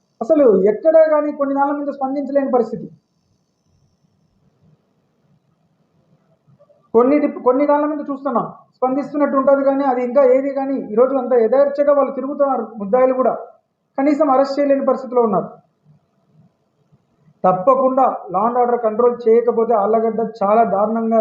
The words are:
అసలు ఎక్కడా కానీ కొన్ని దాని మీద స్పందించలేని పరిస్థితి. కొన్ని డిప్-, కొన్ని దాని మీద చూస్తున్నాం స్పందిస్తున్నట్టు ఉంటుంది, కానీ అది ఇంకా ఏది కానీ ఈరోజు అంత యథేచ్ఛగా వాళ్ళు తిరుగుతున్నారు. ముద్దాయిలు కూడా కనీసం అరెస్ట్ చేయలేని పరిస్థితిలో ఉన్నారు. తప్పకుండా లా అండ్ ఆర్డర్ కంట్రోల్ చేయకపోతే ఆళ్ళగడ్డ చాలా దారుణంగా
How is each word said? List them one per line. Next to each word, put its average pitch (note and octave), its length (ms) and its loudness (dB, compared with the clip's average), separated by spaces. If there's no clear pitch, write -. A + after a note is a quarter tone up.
అసలు C#4+ 220 2
ఎక్కడా D#4+ 320 2
కానీ D4 180 0
కొన్ని C#4 180 -2
దాని C#4+ 220 0
మీద C#4+ 160 -6
స్పందించలేని C4+ 600 -4
పరిస్థితి. A3 300 -4
కొన్ని B3+ 300 4
డిప్-, - 240 -6
కొన్ని C4+ 220 0
దాని D4 220 0
మీద C#4+ 180 -8
చూస్తున్నాం C4 360 -6
స్పందిస్తున్నట్టు C#4 640 -2
ఉంటుంది, C#4 280 2
కానీ C#4 240 0
అది B3 160 -4
ఇంకా C#4 140 2
ఏది C4+ 220 -2
కానీ C4+ 180 -4
ఈరోజు B3+ 300 2
అంత A#3+ 100 -4
యథేచ్ఛగా C#4+ 540 2
వాళ్ళు B3+ 200 0
తిరుగుతున్నారు. C4+ 460 -4
ముద్దాయిలు B3+ 400 2
కూడా A3+ 140 0
కనీసం D4 360 2
అరెస్ట్ C4+ 240 0
చేయలేని C#4 320 0
పరిస్థితిలో B3 380 -2
ఉన్నారు. F3+ 200 -2
తప్పకుండా B3+ 600 2
లా F#3 140 -2
అండ్ A#3+ 140 -2
ఆర్డర్ A#3+ 260 0
కంట్రోల్ A#3+ 280 2
చేయకపోతే A3+ 480 2
ఆళ్ళగడ్డ A3 380 0
చాలా G#3+ 220 2
దారుణంగా A3+ 460 0